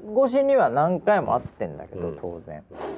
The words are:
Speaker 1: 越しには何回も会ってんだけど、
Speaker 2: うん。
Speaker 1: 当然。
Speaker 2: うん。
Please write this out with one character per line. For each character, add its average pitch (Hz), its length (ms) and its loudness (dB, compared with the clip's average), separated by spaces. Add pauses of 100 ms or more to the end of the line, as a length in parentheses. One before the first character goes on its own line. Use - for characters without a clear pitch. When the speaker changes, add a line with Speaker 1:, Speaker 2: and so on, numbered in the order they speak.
(260)
Speaker 1:
越 254 120 2
し 277 60 4
に 277 120 4
は 180 140 6
何 156 320 2
回 202 200 4
も 110 140 0
会 123 60 2
っ - 20 -16
て - 220 -8
ん 76 120 -10
だ 76 100 -14
け 98 80 -16
ど、 87 120 -6
Speaker 2:
う 85 40 -4
ん。 73 100 -10
Speaker 1:
当 85 200 -8
然。 76 300 -14
Speaker 2:
う - 40 -18
ん。 - 20 -16 (200)